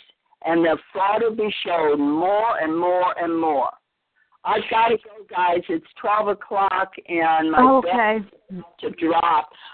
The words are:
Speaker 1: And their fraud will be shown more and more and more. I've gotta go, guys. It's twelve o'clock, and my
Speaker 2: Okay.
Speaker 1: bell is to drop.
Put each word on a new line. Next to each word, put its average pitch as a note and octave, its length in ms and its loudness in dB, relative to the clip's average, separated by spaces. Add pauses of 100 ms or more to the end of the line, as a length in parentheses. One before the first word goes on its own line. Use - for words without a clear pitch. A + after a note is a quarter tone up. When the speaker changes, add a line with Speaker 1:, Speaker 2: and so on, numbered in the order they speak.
(460)
Speaker 1:
And E3 180 2
their D#3 160 0 (140)
fraud G3+ 280 0
will A3+ 140 -2
be G#3+ 180 -4 (120)
shown D3 340 0
more F3+ 600 0
and D#3+ 160 -2
more F3+ 420 0
and E3 180 -2
more. D#3 340 0 (720)
I've G#3 240 0
gotta A3+ 280 2
go, G#3 320 -14
guys. F3+ 380 0
It's E3 180 -4 (140)
twelve G#3 300 0
o'clock, G3 640 -2 (160)
and D#3+ 420 0
my D#3+ 100 4
Speaker 2:
Okay. C4 280 4
Speaker 1:
bell G#3+ 720 -2
is - 40 -12 (160)
to - 120 -6
drop. - 580 0 (240)